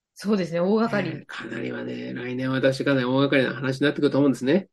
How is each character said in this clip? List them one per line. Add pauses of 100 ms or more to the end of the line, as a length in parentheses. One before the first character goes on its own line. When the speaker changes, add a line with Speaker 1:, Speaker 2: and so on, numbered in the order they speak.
(140)
Speaker 1:
そ
う
で
す
ね、
大
掛
か
り。
Speaker 2:
え
え、
か
な
り
は
ね、
来
年
は
私
か
な
り
大
掛
か
り
な
話
に
な
っ
て
く
る
と
思
う
ん
で
す
ね。